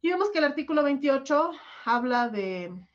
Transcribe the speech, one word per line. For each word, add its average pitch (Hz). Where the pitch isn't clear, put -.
Y 330
vemos 381
que 415
el 311
artículo 294
veintiocho 285
habla 240
de 185